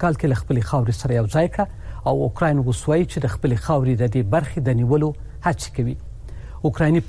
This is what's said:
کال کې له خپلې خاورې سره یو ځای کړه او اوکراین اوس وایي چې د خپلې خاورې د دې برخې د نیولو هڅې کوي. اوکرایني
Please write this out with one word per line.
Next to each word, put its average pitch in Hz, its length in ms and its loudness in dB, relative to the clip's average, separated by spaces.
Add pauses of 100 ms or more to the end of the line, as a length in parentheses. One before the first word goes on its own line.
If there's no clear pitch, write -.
کال 170 180 2
کې - 120 2
له 117 100 2
خپلې 123 260 0
خاورې 120 320 2
سره 123 140 -2
یو 113 200 2
ځای 165 200 4
کړه 202 120 0 (400)
او 131 80 2 (120)
اوکراین 147 320 2
اوس 123 300 0
وایي 165 180 4
چې - 180 -6
د - 100 0
خپلې 123 300 0
خاورې 131 380 2
د - 20 4 (100)
دې 127 80 2 (120)
برخې 165 320 0
د 131 40 2 (120)
نیولو 151 280 2 (360)
هڅې - 300 -2
کوي. 127 200 -2 (720)
اوکرایني 156 420 2